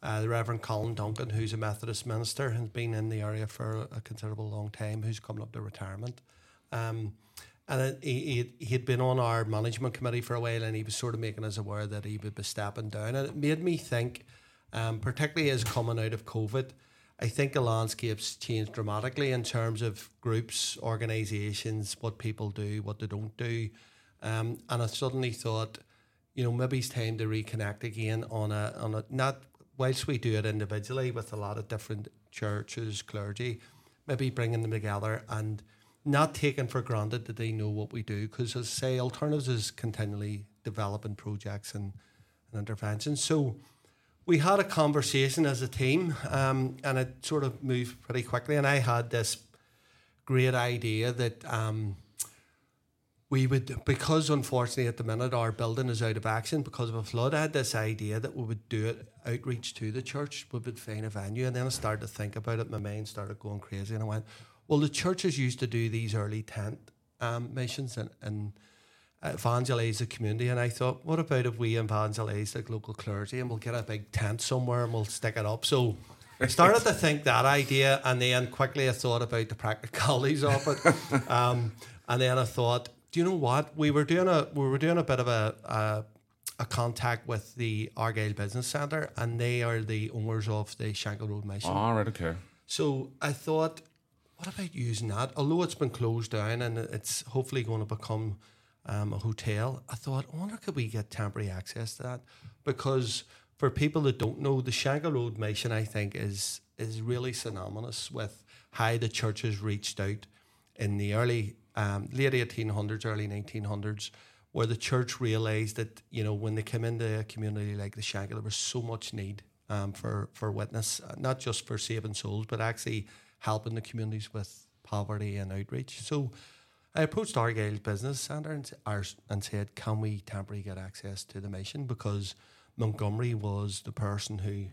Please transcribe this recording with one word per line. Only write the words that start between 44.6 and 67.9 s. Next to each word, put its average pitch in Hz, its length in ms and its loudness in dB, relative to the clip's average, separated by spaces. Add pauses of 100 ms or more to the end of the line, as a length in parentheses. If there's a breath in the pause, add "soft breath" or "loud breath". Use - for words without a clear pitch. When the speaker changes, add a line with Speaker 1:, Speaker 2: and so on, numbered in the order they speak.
Speaker 1:
a 196 40 6
conversation 147 840 4
as 131 160 2
a 131 40 -2
team, 151 460 4 (160)
um, 131 540 2
and 131 160 2
it 127 260 -2
sort 151 180 2
of 131 200 -2
moved 123 400 0
pretty 123 180 -2
quickly, 123 340 0
and 139 120 6
I 139 80 8
had 120 340 4
this 117 280 2 (880 soft breath)
great 127 280 6
idea 120 600 2
that, 117 380 0
um, 110 440 0 (1300 loud breath)
we 131 180 6
would, 131 380 0
because 151 440 4
unfortunately 127 560 2
at 117 120 0
the 127 60 -4
minute 117 300 0
our 117 180 4
building 120 380 0
is 113 140 2
out 113 140 2
of 107 100 -2
action 113 340 2
because 123 280 -2
of 113 60 -4
a 113 80 -2
flood, 120 300 2
I 151 80 4
had 156 120 0
this 135 200 2
idea 110 460 0
that 117 160 -6
we 127 80 -4
would 110 260 -6
do 110 160 0
it - 220 -4 (180)
outreach 120 500 -4
to 107 160 -4
the 127 120 -4
church, 143 480 -6
we 123 80 -4
would 113 180 -8
find 107 260 -6
a 110 60 -4
venue. 104 380 -2
And 123 80 -2
then 123 100 0
I 131 40 0
started 110 320 0
to 113 60 -8
think 104 280 -6
about 113 240 -2
it, 110 100 -2
my 113 80 -4
mind 104 300 -4
started 104 320 -8
going 104 200 -6
crazy, 98 360 -6
and 110 80 -2
I - 20 -2
went, 107 200 -2 (420 loud breath)
"Well, 151 120 6
the 147 100 4
churches 175 500 2
used 123 200 2
to 127 80 0
do 113 220 2
these 110 240 0
early 107 300 0
tent, - 480 -6 (300)
um, 120 340 -2
missions 127 420 -4